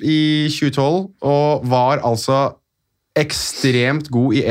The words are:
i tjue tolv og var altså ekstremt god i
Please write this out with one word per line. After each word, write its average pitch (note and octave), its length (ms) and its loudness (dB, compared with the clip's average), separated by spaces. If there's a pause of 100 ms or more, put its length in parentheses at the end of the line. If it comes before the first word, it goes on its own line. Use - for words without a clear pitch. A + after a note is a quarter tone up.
i D3+ 480 0
tjue D3 240 -2
tolv D#3+ 320 0 (160)
og C#3+ 420 2
var B2+ 380 2
altså C3 560 0 (600)
ekstremt C#3 960 -2
god A#2+ 240 2
i - 120 0